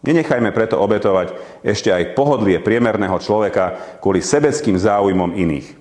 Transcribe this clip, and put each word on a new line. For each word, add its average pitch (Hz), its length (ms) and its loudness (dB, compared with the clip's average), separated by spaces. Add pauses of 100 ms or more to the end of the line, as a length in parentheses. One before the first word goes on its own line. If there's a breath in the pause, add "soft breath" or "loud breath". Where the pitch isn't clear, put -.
Nenechajme 139 480 0
preto 110 240 0
obetovať 101 560 0 (320 loud breath)
ešte 104 240 0
aj 90 240 0
pohodlie 110 480 2
priemerného 104 560 0
človeka 101 800 -2
kvôli 95 240 0
sebeckým 147 560 0
záujmom 95 560 2
iných. 80 320 -2 (140)